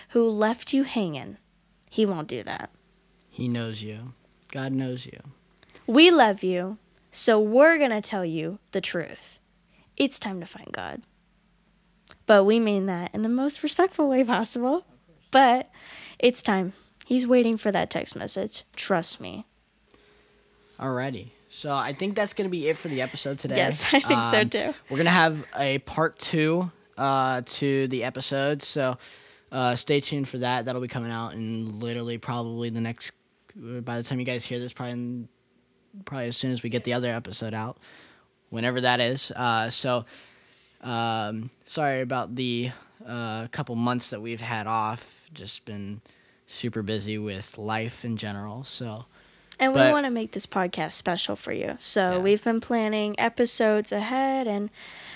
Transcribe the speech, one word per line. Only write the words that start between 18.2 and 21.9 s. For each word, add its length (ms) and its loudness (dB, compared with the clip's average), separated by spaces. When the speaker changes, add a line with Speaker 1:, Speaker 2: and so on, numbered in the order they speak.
Speaker 1:
Trust 440 4
me. 240 -10
Speaker 2:
Alrighty. 520 -6
So 260 -6
I 180 -2